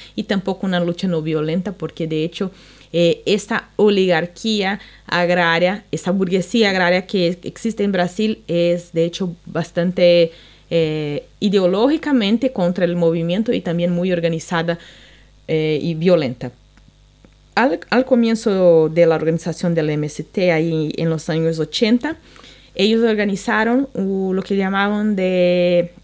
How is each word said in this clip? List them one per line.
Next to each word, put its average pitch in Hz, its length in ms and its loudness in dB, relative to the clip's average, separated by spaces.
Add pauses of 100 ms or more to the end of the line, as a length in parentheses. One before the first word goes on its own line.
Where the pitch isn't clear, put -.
(160)
y 214 60 -6
tampoco 196 440 -4
una 180 140 0
lucha 175 260 -4
no 170 140 -2
violenta, 156 520 -4
porque 160 340 -8
de 156 180 -2
hecho, 180 260 -6 (440)
eh, 170 300 2
esta 202 520 -2
oligarquía 190 1000 0 (280)
agraria, 175 840 0
esta 170 180 -4
burguesía 190 580 0
agraria 180 380 2
que 175 360 0
existe 220 420 -6
en 202 80 0
Brasil 190 560 -2
es, 170 440 0
de 165 140 0
hecho, 170 280 -6 (120)
bastante, 175 880 2 (380)
eh, 156 560 -2 (140)
ideológicamente 220 1120 0
contra 180 320 0
el 175 120 -2
movimiento 170 560 0
y 180 100 -2
también 175 300 -2
muy 180 200 -2
organizada, 165 680 -2 (720)
eh, 156 340 0
y 165 120 -2
violenta. 156 580 0 (1000)
Al, 285 340 0
al 247 160 2
comienzo 196 840 4
de 165 160 4
la 160 80 4
organización 160 600 -2
del 156 160 0
M 151 160 -2
S - 160 -8
T, 180 300 0
ahí 160 440 0
en 165 120 -2
los 160 220 -4
años 160 280 0
ochenta, 233 580 0 (580)
ellos 220 280 2
organizaron, 220 920 0
uh, 190 400 -2
lo 190 80 -2
que 196 140 -4
llamaban 202 600 0
de 180 760 2 (100)